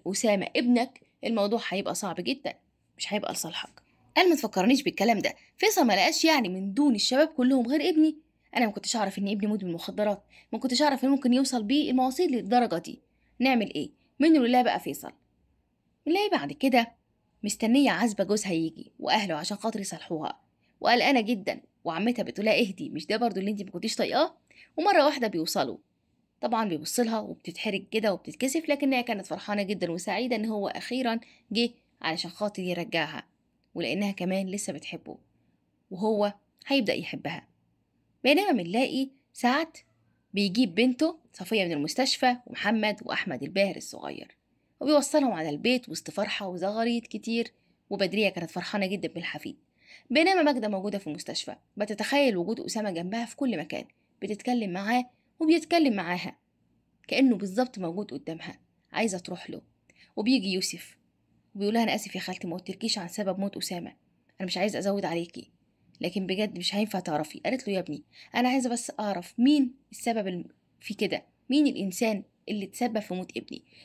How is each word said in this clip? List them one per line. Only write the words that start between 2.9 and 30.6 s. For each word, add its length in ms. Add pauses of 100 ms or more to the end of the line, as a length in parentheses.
مش 160
هيبقى 180
لصالحك." 500 (340)
قال: 120
"ما 60
تفكرنيش 480
بالكلام 360
ده، 160 (220)
فيصل 300
ما 60
لقاش 320
يعني 240
من 260
دون 200
الشباب 340
كلهم 380
غير 220
ابني، 280 (400)
أنا 100
ما 60
كنتش 240
أعرف 220
إن 100
ابني 180
مدمن 260
مخدرات، 520 (280)
ما 60
كنتش 240
أعرف 220
إن 60
ممكن 220
يوصل 300
بيه 280
المواصيل 420
للدرجة 460
دي، 240 (360)
نعمل 360
إيه؟ 160 (280)
منه 220
لله 220
بقى 180
فيصل." 320 (920)
نلاقي 220
بعد 240
كده 400 (500)
مستنية 480
عزبة 340
جوزها 280
يجي 460
وأهله 360
عشان 220
خاطر 240
يصالحوها، 600 (400)
وقلقانة 400
جدًا، 400 (240)
وعمتها 380
بتقولها: 380
"اهدي، 300
مش 160
ده 100
برضو 240
اللي 100
انت 120
ما 80
كنتيش 260
طايقاه؟" 400 (400)
ومرة 280
واحدة 240
بيوصلوا، 500 (640)
طبعًا 280
بيبص 320
لها 200
وبتتحرج 720
كده 220
وبتتكسف، 560
لكن 240
هي 100
كانت 240
فرحانة 360
جدًا 300
وسعيدة 440
إن 80
هو 240